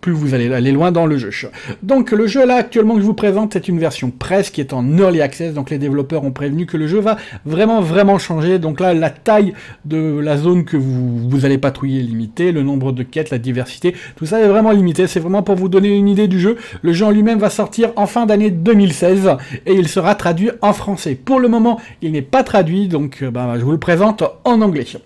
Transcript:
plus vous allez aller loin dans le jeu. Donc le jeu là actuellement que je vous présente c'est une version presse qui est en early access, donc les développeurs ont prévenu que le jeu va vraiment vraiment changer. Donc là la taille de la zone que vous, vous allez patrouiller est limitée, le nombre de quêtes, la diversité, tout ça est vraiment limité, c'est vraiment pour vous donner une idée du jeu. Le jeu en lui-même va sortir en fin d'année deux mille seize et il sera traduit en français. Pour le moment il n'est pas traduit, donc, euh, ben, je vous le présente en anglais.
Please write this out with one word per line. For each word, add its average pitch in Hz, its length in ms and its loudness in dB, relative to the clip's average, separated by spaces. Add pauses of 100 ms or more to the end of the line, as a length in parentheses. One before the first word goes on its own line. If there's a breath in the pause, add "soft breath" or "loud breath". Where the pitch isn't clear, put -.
plus 175 100 -2
vous 147 220 -2
allez 120 180 0
aller 127 200 0
loin 165 200 2
dans 170 140 2
le 151 100 0
jeu. 113 140 -6 (520 loud breath)
Donc 247 280 0
le 220 160 2
jeu 254 180 2
là 247 120 2
actuellement 233 400 2
que 208 40 2
je 196 60 2
vous 214 80 0
présente 208 400 -2
c'est - 140 -4
une 175 100 0
version 147 320 -4
presse 190 400 -4
qui - 100 -8
est 139 140 -6
en 131 240 0
early 180 240 4
access, 156 320 -4
donc 139 160 -8
les 147 80 -4
développeurs 143 460 -2
ont 139 80 -4
prévenu 143 340 -4
que - 100 -8
le 156 100 -2
jeu 175 120 0
va 214 180 0 (300 loud breath)
vraiment 214 340 0
vraiment 196 380 2
changer. 170 400 0
Donc 156 220 -4
là 185 120 2
la 160 180 0
taille 214 440 2 (300 loud breath)
de 156 340 -2
la 147 180 0
zone 170 280 2
que - 120 -4
vous, 127 520 -2
vous 135 160 0
allez 139 120 2
patrouiller 135 440 -2
est - 20 -2
limitée, 117 480 -2
le 151 140 0
nombre 135 260 -2
de 127 140 -4
quêtes, 156 260 -6
la 131 80 -4
diversité, 127 560 -4 (220 loud breath)
tout 160 100 -8
ça 208 140 0
est 214 80 4
vraiment 220 240 4
limité, 185 340 4
c'est 175 140 -2
vraiment 185 220 -2
pour 196 120 0
vous 185 140 -2
donner 196 280 4
une 202 120 4
idée 202 200 4
du 185 120 2
jeu. 214 160 2 (260 loud breath)
Le 170 100 2
jeu 185 140 2
en 214 40 4
lui-même 214 280 4
va 202 100 2
sortir 226 460 -2
en 208 120 0
fin 233 200 -2
d'année 214 240 2
deux 175 240 2
mille 196 180 6
seize 190 380 2 (360 loud breath)
et 185 80 4
il 185 120 4
sera 185 300 0
traduit 180 340 0 (120)
en 202 100 2
français. 170 420 -6
Pour 262 240 0
le 247 80 2
moment 226 340 2 (220 loud breath)
il 165 80 -4
n'est 151 120 -2
pas 254 200 0
traduit, 190 460 0
donc, 147 340 -4
euh, 131 80 -4
ben, 120 260 -4
je 120 80 -2
vous 139 80 0
le 160 60 0
présente 180 460 0 (200)
en 220 180 2
anglais. 160 220 0 (220)